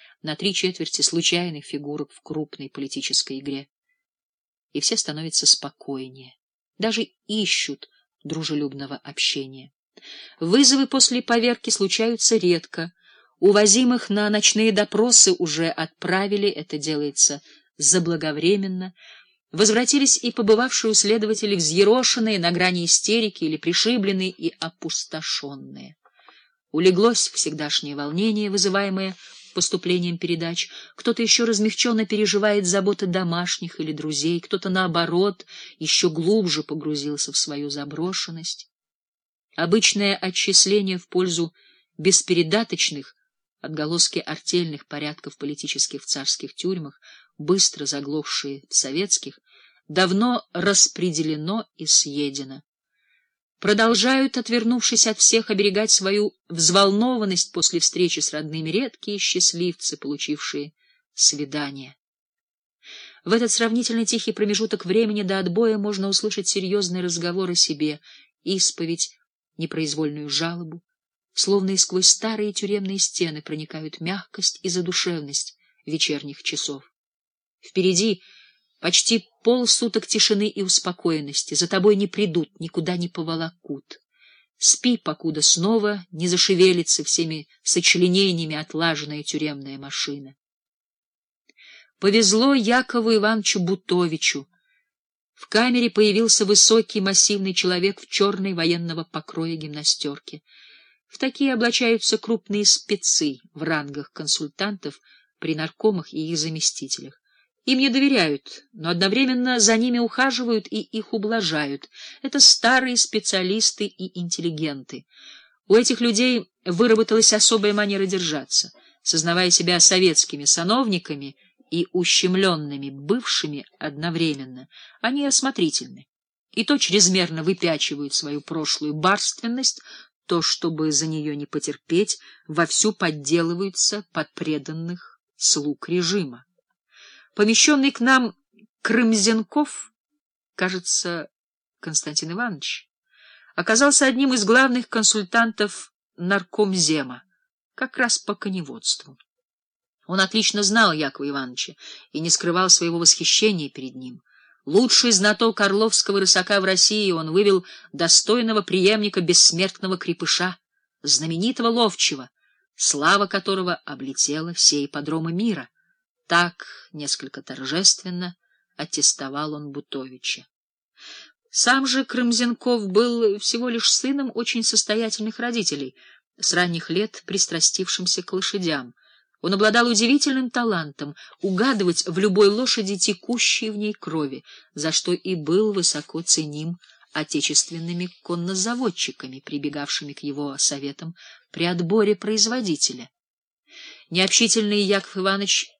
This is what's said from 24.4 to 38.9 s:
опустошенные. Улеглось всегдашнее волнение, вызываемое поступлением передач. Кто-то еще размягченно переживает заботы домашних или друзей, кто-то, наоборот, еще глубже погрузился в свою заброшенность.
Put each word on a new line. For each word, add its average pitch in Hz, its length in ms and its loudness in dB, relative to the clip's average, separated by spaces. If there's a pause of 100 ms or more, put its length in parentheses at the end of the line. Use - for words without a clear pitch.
опустошенные. 139 1400 -10 (720)
Улеглось 185 580 6
всегдашнее 151 680 -4
волнение, 202 520 0
вызываемое 190 680 0 (380)
поступлением 175 640 0
передач. 170 500 -4 (260)
Кто-то - 280 -2
еще 233 240 2
размягченно 220 600 0
переживает 208 580 2
заботы 196 420 0
домашних 175 760 -4
или 156 120 -4
друзей, 156 480 -2
кто-то, 196 280 -4
наоборот, 180 760 0 (360)
еще 160 300 2
глубже 165 520 2
погрузился 147 720 -6
в - 40 -2
свою 147 340 -4
заброшенность. 156 1000 -8 (840)